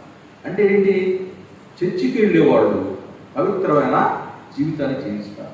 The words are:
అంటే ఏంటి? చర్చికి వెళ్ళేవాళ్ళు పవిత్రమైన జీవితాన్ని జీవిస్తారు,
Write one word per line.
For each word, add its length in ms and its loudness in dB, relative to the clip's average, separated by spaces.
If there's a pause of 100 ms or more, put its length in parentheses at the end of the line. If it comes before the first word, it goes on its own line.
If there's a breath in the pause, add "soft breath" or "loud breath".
(440)
అంటే 300 2
ఏంటి? 460 2 (640)
చర్చికి 420 0
వెళ్ళేవాళ్ళు 680 4 (400)
పవిత్రమైన 920 0 (320)
జీవితాన్ని 440 -4
జీవిస్తారు, 520 -10